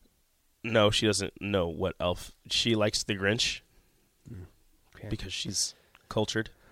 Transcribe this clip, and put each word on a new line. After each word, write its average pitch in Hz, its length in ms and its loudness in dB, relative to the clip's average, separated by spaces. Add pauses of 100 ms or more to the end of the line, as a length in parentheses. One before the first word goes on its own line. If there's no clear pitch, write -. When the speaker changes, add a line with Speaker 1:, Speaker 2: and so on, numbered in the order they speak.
(640)
Speaker 1:
No, 110 280 6
she 110 160 2
doesn't 98 340 0
know 98 280 2
what 82 300 -2
Elf. 90 340 -2 (180)
She - 240 2
likes 104 280 0
The 110 140 -4
Grinch 98 440 0 (720)
Speaker 2:
Mm. 92 140 -12 (520)
Okay. - 120 -14
Speaker 1:
because 104 240 -8
she's - 420 -4 (360)
cultured. 110 400 -2 (200)